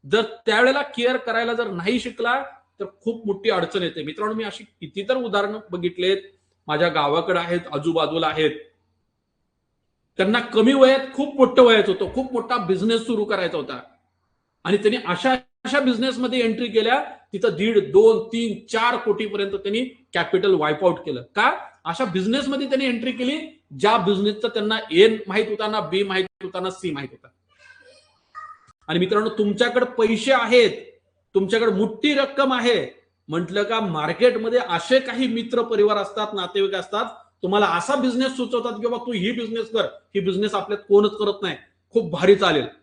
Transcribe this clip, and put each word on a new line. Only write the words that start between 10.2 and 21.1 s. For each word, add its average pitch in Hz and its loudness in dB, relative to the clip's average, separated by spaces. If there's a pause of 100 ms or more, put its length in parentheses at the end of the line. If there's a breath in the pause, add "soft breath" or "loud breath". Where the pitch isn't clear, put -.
कमी 226 4
वयात 269 6 (140)
खूप 285 -4
मोठं 262 6
वयाचं 220 6
होतं, 185 -4
खूप 254 -4
मोठा 240 -2
बिझनेस 202 0
सुरू 226 -2
करायचा 185 -2
होता 135 -8 (840)
आणि 190 0
त्यांनी 214 2
अशा, 180 0 (340)
अशा 262 0
बिझनेसमध्ये 254 0
एंट्री 233 0
केल्या, 226 2 (300)
तिथं 202 0
दीड, 196 2
दोन, 220 6
तीन, 233 -4
चार 233 0
कोटीपर्यंत 202 -4
त्यांनी 208 -6
कॅपिटल 185 2
वाइप 160 0
आउट 170 2
केलं. 131 -8